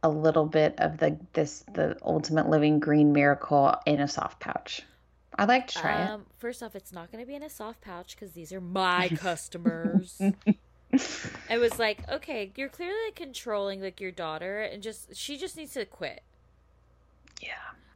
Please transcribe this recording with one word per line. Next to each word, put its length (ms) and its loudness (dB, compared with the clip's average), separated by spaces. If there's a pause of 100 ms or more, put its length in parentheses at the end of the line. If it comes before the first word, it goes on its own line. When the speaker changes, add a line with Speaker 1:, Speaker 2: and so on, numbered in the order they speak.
Speaker 1:
a 60 6
little 360 4
bit 340 4
of 200 0
the, 180 2 (160)
this, 400 -2
the 280 0
Ultimate 480 0
Living 300 6
Green 320 6
Miracle 640 4 (100)
in 140 4
a 80 0
soft 320 -6
pouch. 420 -8 (560)
I'd 120 4
like 180 4
to 80 -10
try 280 0
it. 100 -2
Speaker 2:
Um, 120 -12 (120)
first 260 -10
off, 120 -14
it's 160 -16
not 200 -14
gonna 140 -14
be 100 -12
in 80 -12
a 60 -14
soft 320 -14
pouch 360 -16
'cause 160 -14
these 180 -14
are 100 -10
my 480 2
Speaker 1:
<laughs> 0 -
Speaker 2:
customers. 1080 0 (1300)
I 80 0
was 200 2
like, 300 -2
"Okay, 480 -6
you're 140 -6
clearly 420 -6
controlling, 680 -6
like, 180 -8
your 120 -8
daughter, 500 -6
and 220 -6
just, 320 -12
she 220 -10
just 200 -8
needs 160 -14
to 120 -4
quit." 380 -10 (1160)
Speaker 1:
Yeah. 120 -12 (420)